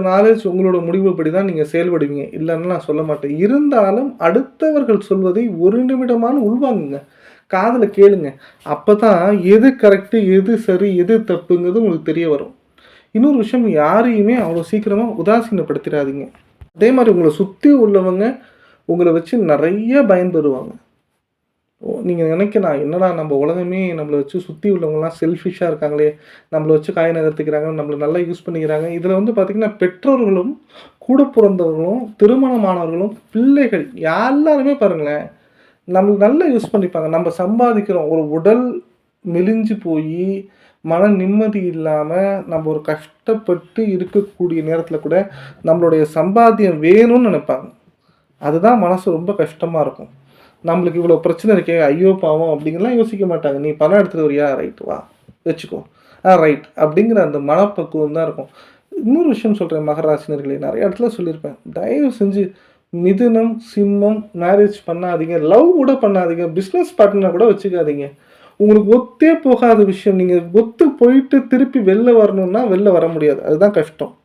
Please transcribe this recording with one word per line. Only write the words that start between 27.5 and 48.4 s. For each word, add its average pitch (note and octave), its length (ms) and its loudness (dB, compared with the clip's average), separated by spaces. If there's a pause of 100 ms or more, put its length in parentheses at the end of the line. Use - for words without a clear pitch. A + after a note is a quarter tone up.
நம்மளை D3 240 -6
நல்லா D3+ 220 -2
யூஸ் F3 280 -6
பண்ணிக்கிறாங்க." D#3 440 -4
இதுல E3+ 220 -4
வந்து G#3 200 0
பாத்தீங்கன்னா G#3 440 -2
பெற்றோர்களும் G3+ 760 0 (460)
கூட C#4 260 2
பிறந்தவர்களும் F#3+ 760 0 (140)
திருமணமானவர்களும் G#3 1000 0 (160)
பிள்ளைகள் A#3+ 640 0
எல்லாருமே C4+ 800 0
பாருங்களேன், D#3 500 -2 (640)
நம்மளை G3 280 2
நல்லா B3+ 300 2
யூஸ் A#3 260 -2
பண்ணிப்பாங்க. F#3 360 -2
நம்ம E3 300 -2
சம்பாதிக்கிறோம், G3+ 720 0
ஒரு D#3 220 -2
உடல் G3+ 340 0 (600)
மெலிஞ்சு G#3 560 -2
போயி E3 480 -6 (560)
மன E3+ 240 2
நிம்மதி G#3 560 0
இல்லாம D#3 480 -4 (340)
நம்ம D#3+ 240 -6
ஒரு D#3 100 -4
கஷ்டப்பட்டு F3+ 1080 -6
இருக்கக்கூடிய F3+ 760 -4
நேரத்துல D#3+ 380 -4
கூட D#3 160 -2 (480)
நம்மளுடைய D#3+ 400 2 (100)
சம்பாத்தியம் G3 640 2
வேணும்னு A3+ 480 4
நினைப்பாங்க. C#3+ 400 -4 (760)